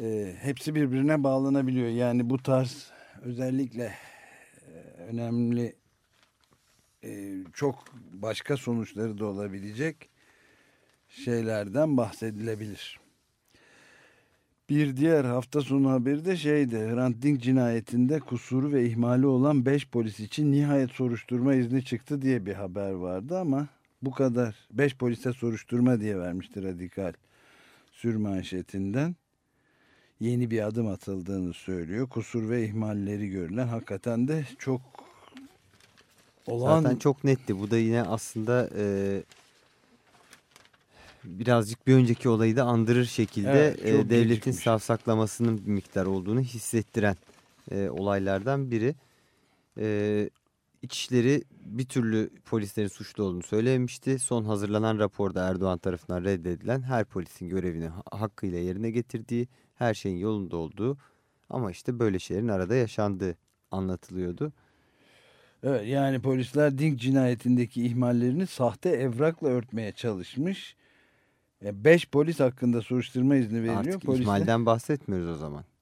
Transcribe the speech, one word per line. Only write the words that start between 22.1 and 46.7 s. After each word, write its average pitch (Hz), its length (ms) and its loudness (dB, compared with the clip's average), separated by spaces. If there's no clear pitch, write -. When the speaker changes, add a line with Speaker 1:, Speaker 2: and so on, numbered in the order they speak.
Speaker 1:
diye 127 240 0
bir 98 80 -4
haber 98 360 -4
vardı 95 480 -4
ama 147 300 0
bu 135 80 -4
kadar, 123 440 0
beş 135 260 0
polise 123 360 -2
soruşturma 120 680 0
diye 104 180 -2
vermişti 90 440 -8
Radikal 90 500 -6
sürmanşetinden. 101 1200 -4
Yeni 120 300 0
bir 110 160 0
adım 110 200 -2
atıldığını 95 680 -6
söylüyor. 92 540 -6
Kusur 113 420 -6
ve 120 140 0
ihmalleri 104 640 -4
görülen, 95 380 -4
hakikaten 117 600 -2
de 156 160 -2
çok 131 220 -4
olağan 127 360 4
Speaker 2:
Zaten 131 140 4
çok 139 280 2
netti. 127 340 2
Bu 101 120 -6
da 117 80 4
yine 117 240 4
aslında, 113 760 -2
e, 98 460 0
birazcık 110 640 0
bir 131 80 10
önceki 127 340 6
olayı 113 280 4
da 131 80 4
andırır 120 400 4
şekilde, 107 460 -2
Speaker 1:
Evet, 143 360 4
Speaker 2:
e, 107 40 2
Speaker 1:
çok 110 200 4
Speaker 2:
devletin 117 180 6
Speaker 1:
gecikmiş. 117 280 0
Speaker 2:
savsaklamasının 110 1120 0
bir 101 40 -2
miktar 98 360 -2
olduğunu 95 340 0
hissettiren, 110 760 -2